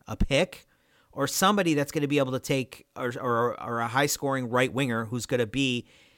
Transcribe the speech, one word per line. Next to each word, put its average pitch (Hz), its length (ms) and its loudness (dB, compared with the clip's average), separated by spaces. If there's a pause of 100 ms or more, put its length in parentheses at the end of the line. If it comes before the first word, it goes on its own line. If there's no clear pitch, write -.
a 110 100 -8
pick, - 500 0 (480)
or 139 120 -2
somebody 190 480 2
that's 143 180 0
gonna 143 160 0
be 143 80 2
able 131 160 2
to 127 80 -2
take, - 460 -4 (100)
or, 127 240 -4
or, 120 420 0
or 117 180 -4
a 117 80 -2
high-scoring 135 600 0
right 123 240 2
winger 117 320 0
who's 113 220 -6
gonna 120 200 0
be, 127 400 -2 (320)